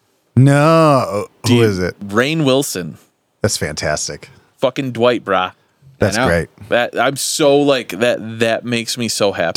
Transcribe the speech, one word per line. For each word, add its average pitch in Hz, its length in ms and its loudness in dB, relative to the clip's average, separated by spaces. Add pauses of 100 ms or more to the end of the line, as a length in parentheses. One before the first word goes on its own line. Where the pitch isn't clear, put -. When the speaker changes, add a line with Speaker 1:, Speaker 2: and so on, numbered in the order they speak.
(360)
Speaker 1:
No, 139 920 4 (160)
who 104 40 -6
Speaker 2:
Dude, 117 180 4
Speaker 1:
is 101 140 0
it? 87 200 -4
Speaker 2:
Rainn 127 460 -2
Wilson. 127 520 -2 (440)
Speaker 1:
That's - 160 -2
fantastic. 73 720 -6 (280)
Speaker 2:
Fucking 131 340 -4
Dwight, 117 320 0
brah. 92 300 -2 (460)
Speaker 1:
That's 104 180 0
Speaker 3:
I 120 40 0
know. 131 60 2
Speaker 1:
great. 85 420 -4
Speaker 2:
That, 113 300 -2
I'm 135 160 0
so, 143 440 2
like, 139 300 0
that, 113 500 -4
that 113 260 -2
makes 117 320 -6
me 117 100 -4
so 104 240 -2
happy. 92 260 -4